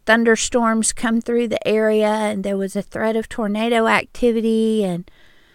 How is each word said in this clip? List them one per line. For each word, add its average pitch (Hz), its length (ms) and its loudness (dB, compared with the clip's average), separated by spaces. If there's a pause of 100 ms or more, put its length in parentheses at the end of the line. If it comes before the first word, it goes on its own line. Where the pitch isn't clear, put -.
thunderstorms 226 840 2
come 233 280 -2
through 233 280 -2
the - 200 -4
area, 214 400 2
and 214 340 -2
there 202 140 -4
was 196 180 -6
a 202 80 -2
threat 220 320 -4
of 226 140 -4
tornado 226 580 0
activity 220 1000 0
and 175 260 -6 (440)